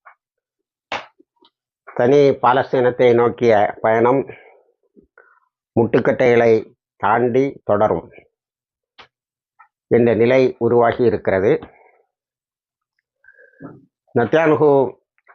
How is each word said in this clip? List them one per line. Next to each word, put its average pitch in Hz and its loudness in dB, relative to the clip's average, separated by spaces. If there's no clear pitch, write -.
தனி 139 2
பாலஸ்தீனத்தை 123 0
நோக்கிய 117 0
பயணம் 120 0
முட்டுக்கட்டைகளை 117 0
தாண்டி 120 -2
தொடரும் 104 -2
என்ற 120 0
நிலை 127 0
உருவாகி 117 0
இருக்கிறது. 107 -2
நெத்தன்யாகு 147 0